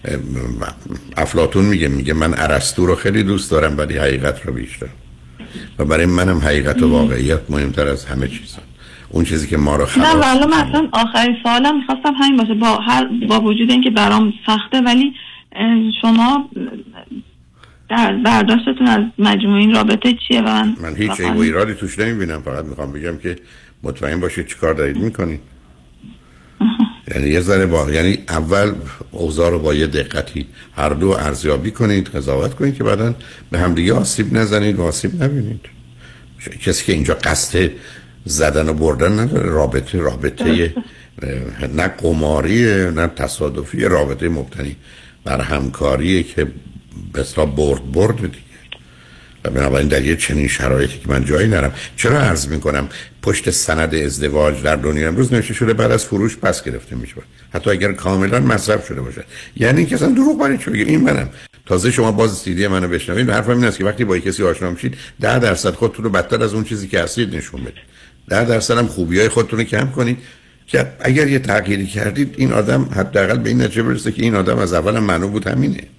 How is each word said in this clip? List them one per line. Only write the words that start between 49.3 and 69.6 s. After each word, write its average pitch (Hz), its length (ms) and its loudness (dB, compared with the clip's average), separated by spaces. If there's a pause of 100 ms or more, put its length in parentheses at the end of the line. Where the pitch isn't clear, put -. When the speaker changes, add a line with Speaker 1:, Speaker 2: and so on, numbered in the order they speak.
Speaker 1:
و - 60 -4
بنابراین 69 380 2
در 67 180 2
یه 80 100 2
چنین 71 320 -2
شرایطی 67 520 0
که 71 100 -8
من 65 160 2
جایی 76 220 2
نرم، 73 240 2 (260)
چرا 131 220 2
عرض 80 280 0
می‌کنم 71 420 -2 (320)
پشت - 280 0
سند 80 460 0
ازدواج 73 680 0
در 76 120 2
دنیا 76 320 -2
امروز 120 260 2
نوشته 113 200 0
شده 113 200 0
بعد 113 180 2
از 113 140 2
فروش 104 320 -2
پس - 260 -2
گرفته 60 320 -10
می‌شه، 58 200 -10 (380)
حتی 87 160 -2
اگر 98 240 0
کاملاً 98 460 0
مصرف 107 480 0
شده 67 140 -8
باشه؟ 64 220 -10 (340)
یعنی 127 200 4
اینکه 170 180 0
اصلاً 269 160 2
دروغ 269 280 4
برای 277 180 2
چی - 120 -8
بگه؟ 107 140 -2
این 156 180 2
منم. 127 280 0 (360)
تازه 95 260 2
شما 113 200 2
باز 107 260 2
سی 90 180 -4
دی 98 120 0
منو 92 200 0
بشنوید، 98 420 0
حرفم 107 220 0
این 123 120 4
است 104 140 2
که 95 80 -2
وقتی 104 200 0
با 92 120 2
کسی 90 260 -2
آشنا 87 280 0
می‌شید، 127 260 -6 (240)
ده 117 180 2
درصد 104 340 0
خودتون 110 320 -2
رو 110 60 0
بدتر 98 320 0
از 104 100 -2
اون 110 100 -2
چیزی 101 240 -8
که 95 160 0
هستید 101 320 -4
نشون 67 260 -10
بدید. 62 120 -12 (560)
ده 110 160 2
درصد 117 320 0
هم 120 100 2
خوبی‌های 92 420 0
خودتون 113 300 0
رو 113 60 0